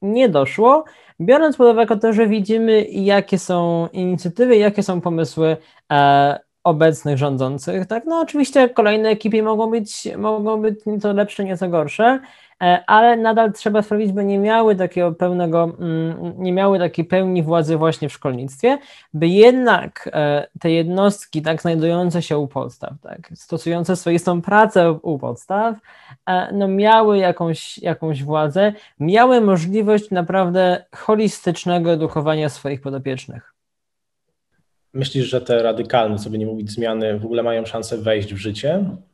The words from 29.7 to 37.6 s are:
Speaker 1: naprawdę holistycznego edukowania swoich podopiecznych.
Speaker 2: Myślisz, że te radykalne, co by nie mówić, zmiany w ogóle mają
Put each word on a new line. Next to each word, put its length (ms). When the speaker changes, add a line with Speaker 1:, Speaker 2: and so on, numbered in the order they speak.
Speaker 1:
naprawdę 760
holistycznego 960
edukowania 580
swoich 320
podopiecznych. 720
Speaker 2:
Myślisz, 320
że 160
te 220
radykalne, 540
co 120
by 80
nie 80
mówić, 260
zmiany 480
w 60
ogóle 180
mają 220